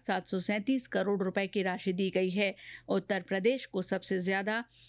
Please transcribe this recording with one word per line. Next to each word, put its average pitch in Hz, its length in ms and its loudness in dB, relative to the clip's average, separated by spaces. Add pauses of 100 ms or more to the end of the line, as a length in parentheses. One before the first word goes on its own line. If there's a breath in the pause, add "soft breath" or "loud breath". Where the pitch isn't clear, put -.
सात 185 200 0
सौ 190 120 -2
सैंतीस 214 480 0
करोड़ 190 360 0
रुपए 190 240 0
की 196 140 -2
राशि 185 320 0
दी 190 160 2
गई 185 200 2
है। 196 260 0 (340 loud breath)
उत्तर 190 320 0
प्रदेश 208 440 0
को 190 160 -4
सबसे 185 420 -2
ज्यादा 202 400 0 (260 soft breath)